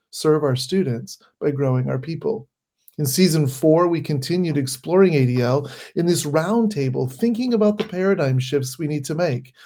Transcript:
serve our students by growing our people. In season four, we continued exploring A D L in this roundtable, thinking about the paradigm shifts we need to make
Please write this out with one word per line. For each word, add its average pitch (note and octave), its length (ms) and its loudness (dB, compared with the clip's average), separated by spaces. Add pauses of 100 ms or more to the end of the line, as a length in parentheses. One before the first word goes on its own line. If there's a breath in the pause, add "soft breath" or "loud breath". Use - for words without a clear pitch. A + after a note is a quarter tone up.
(100)
serve D#3 340 2
our C3 120 2
students C#3 640 -4 (220 soft breath)
by D3+ 100 0
growing C3 400 0
our C3 80 -2
people. D3 500 -6 (480)
In D3+ 100 -2
season D#3 400 2
four, D#3+ 400 4
we E3+ 140 0
continued D#3 560 -2
exploring E3 580 2
A C3+ 100 4
D B2 160 0
L B2+ 300 0 (240 loud breath)
in E3+ 120 0
this E3+ 180 2
roundtable, D3 840 0
thinking A#3 460 -2
about G#3 240 2
the - 60 -4
paradigm F3 560 0
shifts C3 360 -4
we D#3 120 -4
need D3 160 -4
to D#3+ 100 -6
make D3+ 400 -4 (120 soft breath)